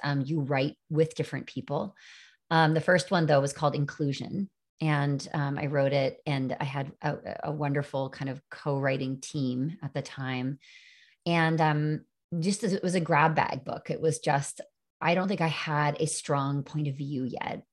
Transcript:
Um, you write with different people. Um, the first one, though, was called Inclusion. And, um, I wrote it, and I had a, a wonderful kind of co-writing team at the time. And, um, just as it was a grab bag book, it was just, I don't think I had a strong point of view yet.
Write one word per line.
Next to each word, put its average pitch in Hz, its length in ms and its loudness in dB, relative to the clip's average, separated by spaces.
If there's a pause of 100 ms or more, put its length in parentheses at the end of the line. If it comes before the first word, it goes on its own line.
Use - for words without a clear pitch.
Um, 143 180 0
you 147 200 0
write 139 360 0 (120)
with 160 260 2
different 139 320 -4
people. 143 480 -6 (560)
Um, 160 220 6
the 160 80 2
first 175 300 4
one, 170 160 4
though, 147 120 8
was 139 140 0
called 143 220 0
Inclusion. 147 720 -2 (320)
And, 143 520 2
um, 143 260 0
I 151 80 -2
wrote 139 260 2
it, 135 320 2
and 135 340 -2
I - 40 -4
had 139 280 -4 (100)
a, 147 160 -2 (260)
a - 80 -4
wonderful 143 580 -2
kind 135 200 -8
of 135 200 -8
co-writing 135 720 -2
team 135 640 -4
at 139 100 -8
the 143 80 -4
time. 131 560 -6 (680)
And, 160 360 2
um, 151 400 2 (380)
just 196 240 0
as 190 100 2
it 190 100 -2
was 185 120 0
a 190 40 4
grab 156 360 4
bag 135 300 0
book, - 240 -8
it - 120 -4
was 156 180 2
just, 143 420 -2 (400)
I 170 140 4
don't 185 120 2
think 190 140 0
I 165 60 2
had 147 520 0
a 160 80 0
strong 143 560 -2
point 151 240 -4
of 135 80 -4
view 139 280 -4
yet. - 500 -6